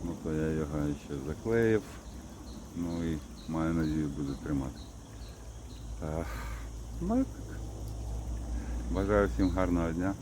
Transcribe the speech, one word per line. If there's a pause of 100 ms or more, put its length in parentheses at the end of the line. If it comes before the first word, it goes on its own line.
Ну, (100)
то
я
його (260)
ще (120)
заклеїв. (920)
Ну
і (300)
маю
надію,
буду (100)
тримати. (1200)
Так. (760)
Ну
і
так. (1300)
Бажаю
всім
гарного
дня.